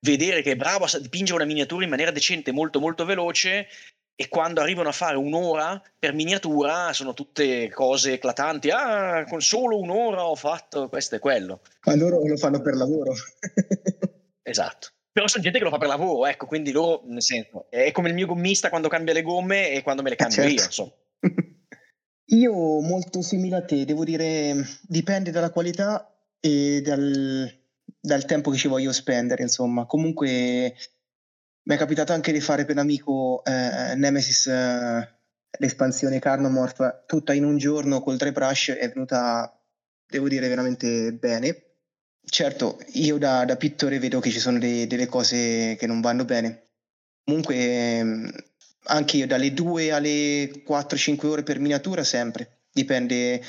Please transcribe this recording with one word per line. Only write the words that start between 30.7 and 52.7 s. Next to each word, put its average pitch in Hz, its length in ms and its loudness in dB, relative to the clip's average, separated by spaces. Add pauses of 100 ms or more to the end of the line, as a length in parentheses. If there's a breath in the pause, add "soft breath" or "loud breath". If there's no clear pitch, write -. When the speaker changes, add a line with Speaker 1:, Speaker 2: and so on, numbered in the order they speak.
Speaker 2:
mi 147 100 2
è - 40 2
capitato 151 340 0
anche 160 180 0
di 151 100 2
fare 143 240 0
per 147 120 -2
l'amico, 139 680 0
eh, 127 520 -2
Nemesis, 139 500 2
eh, 123 640 0 (500)
l'espansione 131 600 0
Carnomorph, 131 840 0
tutta 151 260 0
in 143 120 4
un 147 140 4
giorno 139 420 0
col 131 160 -2
dry 139 140 0
brush, 135 400 0
è 123 200 -2
venuta, 120 640 -2 (540)
devo 139 220 -2
dire, 135 180 0
veramente 123 640 0
bene. 117 520 -2 (600)
Certo, - 540 -2 (140)
io 151 260 2
da, 131 260 2
da 127 120 2
pittore 139 420 -2
vedo 127 220 0
che 120 100 0
ci 113 80 -2
sono 123 220 2
de-, 120 260 0
delle 123 200 0
cose 117 720 0
che 117 120 -4
non 113 120 0
vanno 120 240 2
bene. 117 440 -2 (560)
Comunque, 151 320 0
ehm, 117 760 0 (540)
anche 151 340 2
io 131 80 0
dalle 131 260 2
due 165 380 0
alle 147 760 0
quattro, 143 320 -2
cinque 147 320 0
ore 151 140 0
per 147 160 -4
miniatura 147 460 0
sempre. 120 560 -4 (120)